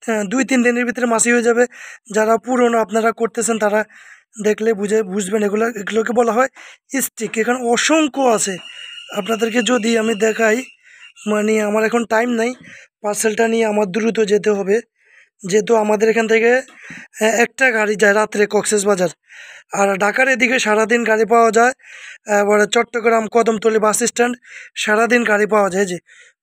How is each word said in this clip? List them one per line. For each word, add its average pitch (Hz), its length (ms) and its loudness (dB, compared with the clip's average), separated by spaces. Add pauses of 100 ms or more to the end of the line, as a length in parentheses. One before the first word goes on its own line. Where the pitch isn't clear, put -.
আহ, 214 200 -2
দুই 233 220 -2
তিন 262 180 0
দিনের 240 220 0
ভিতরে 240 200 -4
মাছি 233 260 0
হয়ে 240 120 2
যাবে। 233 200 2 (500)
যারা 220 240 2
পুরনো 233 400 0
আপনারা 220 340 0
করতেছেন, 226 480 -4
তারা 214 220 0 (640)
দেখলে 214 300 0
বুঝে, 208 300 -2
বুঝবেন 196 400 -4
এগুলা, 214 240 -2
এগুলোকে 220 460 -4
বলা 233 200 2
হয় 254 160 0 (520)
স্টিক। - 360 -8
এখানে 240 220 -2 (100)
অসংখ্য 285 520 0
আছে, 208 360 0 (540)
আপনাদেরকে 220 500 -2
যদি 226 360 0
আমি 220 180 0
দেখাই, 220 420 0 (680)
মানে 208 340 0
আমার 214 220 0
এখন 226 220 0
টাইম 233 240 0
নাই, 233 220 -2 (500)
পার্সেলটা 214 460 -2
নিয়ে 226 180 2
আমার 208 220 0
দ্রুত 220 320 -2
যেতে 208 300 0
হবে, 202 280 0 (680)
যেহেতু 208 320 2
আমাদের 214 340 2
এখান 220 180 2
থেকে, 226 300 2
আহ, - 840 -6
একটা 240 300 0
গাড়ি 214 240 0
যায় 202 180 4
রাত্রে 214 360 0
কক্সবাজার, 202 600 0 (640)
আর 196 240 0
ঢাকার 214 300 0
এদিকে 247 320 0
সারাদিন 220 440 0
গাড়ি 220 220 2
পাওয়া 233 260 4
যায়। 233 220 4 (680)
এবারে 208 260 2
চট্টগ্রাম 226 600 0
কদমতলী 220 520 0
বাস 208 240 0
স্ট্যান্ড 240 340 -2 (380)
সারাদিন 226 480 0
গাড়ি 208 220 0
পাওয়া 202 240 0
যায়। 190 160 -2
যে 180 120 -6 (460)